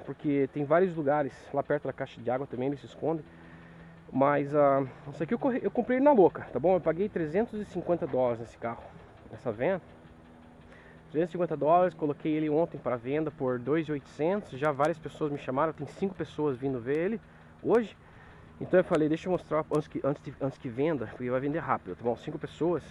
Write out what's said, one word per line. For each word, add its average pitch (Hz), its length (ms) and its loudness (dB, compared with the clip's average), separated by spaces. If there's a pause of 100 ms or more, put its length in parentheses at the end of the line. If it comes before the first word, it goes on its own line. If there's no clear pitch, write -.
porque 143 480 0
tem 147 100 -4
vários 165 320 4
lugares, 147 380 0 (200)
lá 139 80 0
perto 147 240 0
da 135 80 -4
caixa - 280 -10
de 117 100 -4
água 131 160 -2
também, 127 220 -4
eles 139 100 -4
se 131 60 -18
escondem. 147 400 -4 (880)
Mas, 143 400 2
ah, 139 300 6 (240)
isso - 140 -6
aqui - 100 -2
eu 233 60 0
corre-, 254 240 0
eu - 80 0
comprei 254 280 0
na 285 120 8
louca, 180 320 8 (100)
tá 123 60 -2
bom? 175 160 4
Eu 180 40 4
paguei 165 300 0
trezentos 196 500 -2
e 202 60 -8
cinquenta 175 400 -2
dólares 127 340 0
nesse 117 200 -14
carro, 117 240 -6 (480)
nessa 113 200 -6
van. 151 300 0 (1300)
Trezentos 165 220 0
e - 0 -
cinquenta 165 260 -2
dólares, 170 380 4
coloquei 151 360 -2
ele 156 160 0
ontem 156 300 0
pra 123 180 -2
venda 143 360 -4
por 127 260 -2
dois 139 300 -2
e 151 40 -4
oitocentos. 165 680 -4
Já 151 120 0
várias 151 280 0
pessoas 151 320 -6
me 143 80 -6
chamaram, 147 340 0
tem 143 140 -10
cinco 196 260 -4
pessoas 151 420 -2
vindo 131 240 -4
ver 131 180 -2
ele 196 240 -2 (420)
hoje. 202 340 2 (640)
Então 180 180 4
eu 175 40 6
falei, 156 260 2
deixa 165 180 -2
eu 185 40 0
mostrar 156 340 -2 (100)
antes 151 120 0
que, - 160 -8
antes 143 180 0
de, 139 180 -12
antes 135 200 -4
que 139 100 -8
venda, 131 380 0
porque 123 240 -8
vai 127 80 2
vender 143 180 -2
rápido, 120 380 -2
tá - 80 -18
bom? 117 120 0
Cinco 151 220 -10
pessoas 151 540 -2